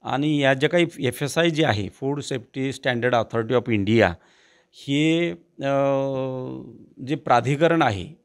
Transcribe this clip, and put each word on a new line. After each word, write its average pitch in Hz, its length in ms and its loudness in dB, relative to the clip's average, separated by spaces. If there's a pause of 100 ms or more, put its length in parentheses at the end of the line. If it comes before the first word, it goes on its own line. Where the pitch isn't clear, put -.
आणि 143 360 0
या 135 140 4
ज्या 139 160 0
काही 175 160 4 (140)
एफ 127 240 -2
एस 143 140 -4
आय 170 120 2
जी 160 140 0
आहे, 104 260 0
फूड 143 320 -6
सेफ्टी 131 520 -6
स्टँडर्ड 123 420 0
ऑथॉरिटी 117 380 -2
ऑफ 120 140 2
इंडिया, 104 460 4 (600)
हे, 160 580 0 (320)
अ, 139 80 -2 (1400)
जे 151 80 -2
प्राधिकरण 143 680 2
आहे 101 240 0 (200)